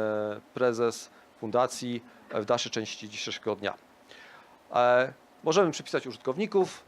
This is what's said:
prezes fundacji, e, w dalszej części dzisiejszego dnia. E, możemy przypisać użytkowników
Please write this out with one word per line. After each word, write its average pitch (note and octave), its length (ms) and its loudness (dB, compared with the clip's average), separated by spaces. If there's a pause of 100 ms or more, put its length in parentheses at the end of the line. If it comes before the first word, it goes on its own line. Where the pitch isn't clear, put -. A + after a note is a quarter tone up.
(540)
prezes A#2+ 560 0 (300)
fundacji, A#2+ 640 -2 (260)
e, A2+ 120 -2
w G#2 40 -4
dalszej A#2+ 260 0
części G#2+ 380 -8
dzisiejszego G#2+ 460 -6
dnia. G2 180 -4 (1000)
E, B2 400 4 (300)
możemy E3+ 280 4
przypisać - 360 -4
użytkowników F3+ 800 0